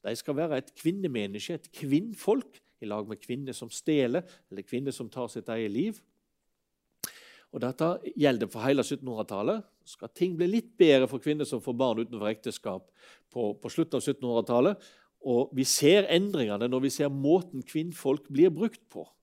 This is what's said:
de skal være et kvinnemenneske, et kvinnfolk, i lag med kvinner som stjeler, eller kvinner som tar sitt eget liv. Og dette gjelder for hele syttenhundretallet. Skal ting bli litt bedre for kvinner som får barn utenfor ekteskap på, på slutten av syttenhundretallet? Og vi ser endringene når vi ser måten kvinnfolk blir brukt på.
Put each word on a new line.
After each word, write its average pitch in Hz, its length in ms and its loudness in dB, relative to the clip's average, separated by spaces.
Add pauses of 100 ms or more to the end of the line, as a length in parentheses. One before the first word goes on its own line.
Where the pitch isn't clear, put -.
de 101 160 -6
skal - 180 -6
være 151 220 -2
et - 200 -8
kvinnemenneske, 151 800 -4
et - 200 -16
kvinnfolk, 202 800 0 (220)
i 110 80 -8
lag 104 160 -4
med 107 160 -10
kvinner 131 320 -8
som 120 160 -12
stjeler, 151 560 2 (240)
eller 98 160 -12
kvinner 135 240 -4
som 127 160 -8
tar 120 240 -8
sitt 117 240 -10
eget 113 160 -2
liv. 170 300 -2 (1500)
Og 120 100 -8
dette 131 280 0 (260)
gjelder 127 360 2
for 113 120 -8
hele 135 240 4
syttenhundretallet. 123 800 -4 (180)
Skal - 300 -16
ting 175 240 -2
bli 175 80 2
litt 220 320 -2
bedre 135 320 8
for 131 100 -8
kvinner 151 260 -2
som 117 140 -4
får 123 160 -6
barn 117 240 2
utenfor 110 300 -4
ekteskap 107 560 -8 (420)
på, 113 300 -4
på 113 140 -8
slutten 160 260 0
av - 60 -6
syttenhundretallet? 123 840 2 (320)
Og 127 320 0
vi 131 140 0
ser 190 420 6
endringene 127 640 0
når 131 160 0
vi 131 80 0
ser 143 180 0
måten 139 540 2
kvinnfolk 156 640 -4
blir 160 240 6
brukt 214 340 -4
på. - 160 -14 (180)